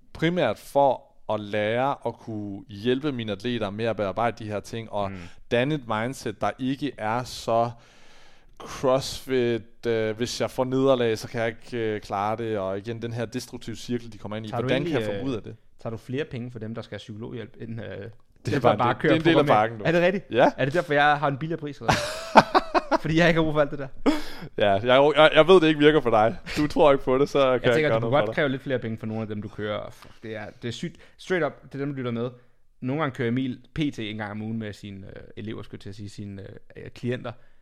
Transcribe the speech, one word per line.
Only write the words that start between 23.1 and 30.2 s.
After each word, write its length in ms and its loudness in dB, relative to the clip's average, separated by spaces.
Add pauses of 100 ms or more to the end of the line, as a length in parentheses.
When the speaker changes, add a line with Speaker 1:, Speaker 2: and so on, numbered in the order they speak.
Speaker 2:
jeg 100 6
ikke 120 4
har 40 2
brug 100 -2
for 60 4
alt 100 0
det 80 -8
der? 100 -8 (680)
Speaker 1:
Ja, 140 4
jeg, 440 6
jeg, 180 10
jeg 140 8
ved, 120 10
det 80 6
ikke 120 4
virker 200 8
for 100 0
dig. 260 4 (200)
Du 100 2
tror 260 6
ikke 120 0
på 140 2
det, 100 2
så 100 0
kan 140 6
Speaker 2:
Jeg 0 - (120)
Speaker 1:
jeg 100 4
Speaker 2:
tænker, 140 2
Speaker 1:
gøre 80 2
Speaker 2:
du 40 0
Speaker 1:
noget 20 -2
Speaker 2:
kunne 80 -2
Speaker 1:
for 80 4
Speaker 2:
godt 80 2
Speaker 1:
dig. 80 -4
Speaker 2:
kræve 140 2
lidt 140 -4
flere 160 -2
penge 200 -6
for 80 -10
nogle 160 -6
af 60 -8
dem, 140 -8
du 60 -10
kører. 420 -6
Fuck, 320 -20